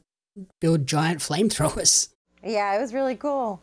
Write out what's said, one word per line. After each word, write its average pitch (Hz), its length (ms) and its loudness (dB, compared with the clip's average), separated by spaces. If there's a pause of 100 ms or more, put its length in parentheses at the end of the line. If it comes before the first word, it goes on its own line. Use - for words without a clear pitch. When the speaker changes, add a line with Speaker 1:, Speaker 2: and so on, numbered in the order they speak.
(600)
Speaker 1:
build 160 260 2
giant 156 320 0
flamethrowers. - 920 0 (340)
Speaker 2:
Yeah, 202 320 0
it 220 60 0
was 233 120 -6
really 262 240 -2
cool. 254 460 -4